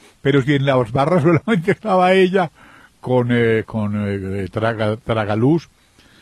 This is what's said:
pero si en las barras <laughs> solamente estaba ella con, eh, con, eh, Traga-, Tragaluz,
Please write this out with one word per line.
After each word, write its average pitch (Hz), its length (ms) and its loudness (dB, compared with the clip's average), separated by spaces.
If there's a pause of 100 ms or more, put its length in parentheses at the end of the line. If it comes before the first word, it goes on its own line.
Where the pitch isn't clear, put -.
(220)
pero 139 200 2
si 143 140 0
en 139 100 0
las 127 260 0
barras 143 320 0
<laughs> - 0 -
solamente 175 480 0
estaba 185 420 0
ella 190 360 2 (520)
con, 123 300 0
eh, 113 340 2
con, 104 280 -4 (140)
eh, 98 420 -6
Traga-, 110 480 -2
Tragaluz, 113 680 -2 (540)